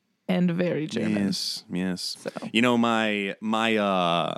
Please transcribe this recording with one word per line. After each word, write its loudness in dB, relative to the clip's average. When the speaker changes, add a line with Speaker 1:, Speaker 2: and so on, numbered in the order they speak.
Speaker 1:
and 4
very 0
German. 0
Speaker 2:
Yes, -4
yes. -4
Speaker 1:
So. -8
Speaker 2:
You 2
know, 4
my, 0
my, 0
uh, 2